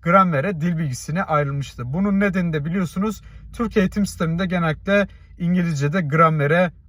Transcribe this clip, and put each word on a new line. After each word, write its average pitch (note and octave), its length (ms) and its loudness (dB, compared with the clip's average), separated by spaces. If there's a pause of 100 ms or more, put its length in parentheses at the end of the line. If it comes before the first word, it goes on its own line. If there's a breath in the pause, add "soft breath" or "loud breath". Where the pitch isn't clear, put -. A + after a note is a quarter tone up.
gramere, F3 600 2
dil E3+ 160 -2
bilgisine D#3 460 -4
ayrılmıştı. C#3 680 -4
Bunun G3 260 0
nedeni F#3 340 0
de D3 120 -4
biliyorsunuz F#3 560 -4 (320 soft breath)
Türk A3+ 240 -2
eğitim G3 280 2
sisteminde E3+ 400 -2
genellikle F3+ 640 0 (300 soft breath)
İngilizce'de E3+ 640 0
gramere D#3+ 720 4 (180)